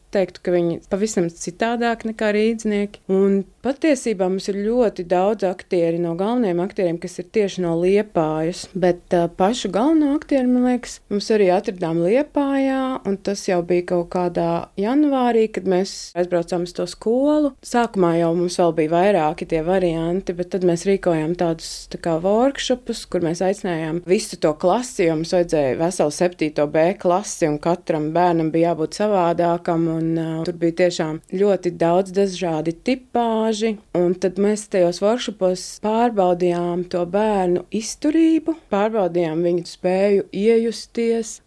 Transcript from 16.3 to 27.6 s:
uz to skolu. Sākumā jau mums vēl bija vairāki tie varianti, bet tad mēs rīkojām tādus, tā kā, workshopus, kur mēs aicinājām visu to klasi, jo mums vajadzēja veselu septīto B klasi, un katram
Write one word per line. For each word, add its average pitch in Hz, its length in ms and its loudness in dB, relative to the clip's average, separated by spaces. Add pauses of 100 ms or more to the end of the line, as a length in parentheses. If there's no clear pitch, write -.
uz - 80 -16
to 180 120 -4
skolu. 277 760 0
Sākumā 202 540 0
jau 170 180 2
mums 175 260 0
vēl 170 160 4
bija 156 160 0
vairāki 170 560 2
tie 160 160 -2
varianti, 175 720 0
bet 175 160 -6
tad 185 160 -2
mēs 170 180 0
rīkojām 175 500 0
tādus, 165 520 -4
tā - 140 -12
kā, 165 180 -2
workshopus, 240 880 0
kur 175 160 -2
mēs 170 200 -2
aicinājām 175 600 -2
visu 190 380 0
to 165 120 2
klasi, 190 540 0
jo 165 80 2
mums 160 160 -4
vajadzēja 160 480 2
veselu 165 340 0
septīto 160 540 0
B 156 260 2
klasi, 180 540 0
un 147 120 -2
katram 160 520 -2